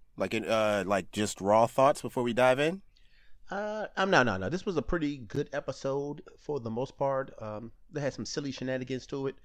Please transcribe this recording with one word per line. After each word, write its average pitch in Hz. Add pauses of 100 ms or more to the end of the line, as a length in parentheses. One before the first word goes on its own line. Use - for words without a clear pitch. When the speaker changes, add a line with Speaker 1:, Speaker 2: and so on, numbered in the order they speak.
(180)
Speaker 1:
Like, 95
uh, 107
like, 95
just 104
raw 107
thoughts 139
before 123
we 120
dive 127
in? 165 (680)
Speaker 2:
Uh, 208 (120)
um, 196
no, 156
no, 104
no. 92
This 180
was 185
a 143
pretty 147
good 135
episode 143 (160)
for 147
the 113
most 123
part. 135
Um, 110 (200)
they 147
had 135
some 113
silly 143
shenanigans 131
to 139
it. 135